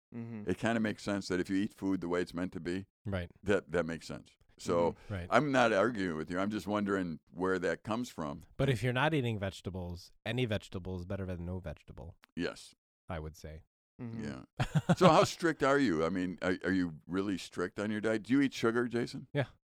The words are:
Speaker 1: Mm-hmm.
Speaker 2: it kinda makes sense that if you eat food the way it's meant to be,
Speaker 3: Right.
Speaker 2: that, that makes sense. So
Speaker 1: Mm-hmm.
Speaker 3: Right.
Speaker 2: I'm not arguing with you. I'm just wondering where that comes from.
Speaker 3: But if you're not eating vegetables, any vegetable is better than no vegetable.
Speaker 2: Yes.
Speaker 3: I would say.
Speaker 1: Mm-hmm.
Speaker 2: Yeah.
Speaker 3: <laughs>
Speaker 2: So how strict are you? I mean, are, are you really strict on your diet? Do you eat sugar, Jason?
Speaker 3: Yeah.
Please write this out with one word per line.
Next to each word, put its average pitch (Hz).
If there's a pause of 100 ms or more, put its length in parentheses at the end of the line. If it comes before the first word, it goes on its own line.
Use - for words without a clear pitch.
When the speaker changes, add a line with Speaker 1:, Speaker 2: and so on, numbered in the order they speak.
(120)
Speaker 1:
Mm-hmm. 117
Speaker 2:
it 92
kinda 117
makes 107
sense 101
that 90
if 87
you 95
eat 101
food 95
the 85
way 87
it's 87
meant 87
to 95
be, 87 (200)
Speaker 3:
Right. 92 (140)
Speaker 2:
that, 95
that 82
makes 82
sense. - (260)
So 85 (100)
Speaker 1:
Mm-hmm. 104
Speaker 3:
Right. 87
Speaker 2:
I'm 135
not 120
arguing 98
with 80
you. 90
I'm 101
just 104
wondering 98 (120)
where 92
that 85
comes 123
from. 76 (140)
Speaker 3:
But 139
if 117
you're 123
not 143
eating 120
vegetables, 92 (160)
any 123
vegetable 92
is 87
better 98
than 87
no 90
vegetable. - (180)
Speaker 2:
Yes. - (340)
Speaker 3:
I 85
would 78
say. 78 (400)
Speaker 1:
Mm-hmm. 113
Speaker 2:
Yeah. - (240)
Speaker 3:
<laughs> 180
Speaker 2:
So 175
how 175
strict -
are 139
you? 87
I 80
mean, 92
are, 90
are 92
you 90 (120)
really 95
strict -
on 104
your 107
diet? 110
Do 113
you 139
eat 135
sugar, 120
Jason? 123
Speaker 3:
Yeah. 143 (220)